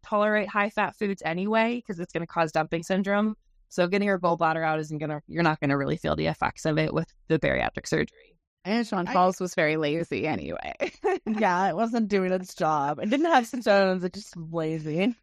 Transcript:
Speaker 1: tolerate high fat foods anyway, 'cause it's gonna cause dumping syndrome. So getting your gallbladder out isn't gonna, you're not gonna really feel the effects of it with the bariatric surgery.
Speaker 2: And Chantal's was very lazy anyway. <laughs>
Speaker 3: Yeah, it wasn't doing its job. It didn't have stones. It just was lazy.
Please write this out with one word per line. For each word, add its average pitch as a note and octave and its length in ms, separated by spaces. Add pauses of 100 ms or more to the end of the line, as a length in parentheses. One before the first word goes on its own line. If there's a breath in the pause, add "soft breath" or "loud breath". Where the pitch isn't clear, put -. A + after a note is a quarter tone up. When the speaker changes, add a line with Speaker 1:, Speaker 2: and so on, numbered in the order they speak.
Speaker 1:
tolerate G#3+ 440
high G#3 220
fat - 260
foods G3 300
anyway, A3 600
'cause E3+ 140
it's F3 140
gonna E3+ 120
cause E3 260
dumping D#3+ 300
syndrome. G3+ 540 (340)
So F3 180
getting G3+ 200
your F#3+ 120
gallbladder E3 440
out D#3 160
isn't D#3 200
gonna, D3+ 280
you're D#3+ 160
not D#3 160
gonna C#3 180
really C#3+ 200
feel D3+ 180
the D#3 120
effects D3+ 380
of D#3 140
it D#3 140
with E3 200 (140)
the D#3+ 100
bariatric - 500
surgery. - 500 (260)
Speaker 2:
And A3 240
Chantal's F#3 520
was F#3 140
very D#3 240
lazy D3+ 480
anyway. E2+ 540
<laughs> F#4 460
Speaker 3:
Yeah, G3 440
it D#3 60
wasn't A3+ 320
doing F#3+ 240
its F#3 240
job. D3+ 440
It G#3 100
didn't D4 160
have C#4 220
stones. G3 560
It F3+ 100
just - 240
was E3 140
lazy. D#3+ 720